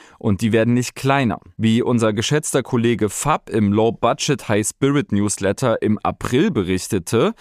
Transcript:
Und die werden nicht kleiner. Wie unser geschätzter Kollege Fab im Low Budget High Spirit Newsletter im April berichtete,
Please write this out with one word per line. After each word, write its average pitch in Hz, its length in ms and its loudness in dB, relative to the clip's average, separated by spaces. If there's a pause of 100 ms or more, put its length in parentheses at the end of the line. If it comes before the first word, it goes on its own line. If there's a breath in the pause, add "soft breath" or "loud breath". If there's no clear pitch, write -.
(180 loud breath)
Und 104 240 0
die 113 100 2
werden 113 220 4
nicht 123 220 -2
kleiner. 135 440 0 (160)
Wie 113 280 2
unser 113 280 2
geschätzter 135 520 -2
Kollege 117 440 0
Fab - 420 -4
im 104 220 2
Low 110 220 2
Budget - 560 -2
High 107 180 0
Spirit 139 460 -2
Newsletter 101 680 0
im 107 180 0
April - 520 -2
berichtete, 107 880 -2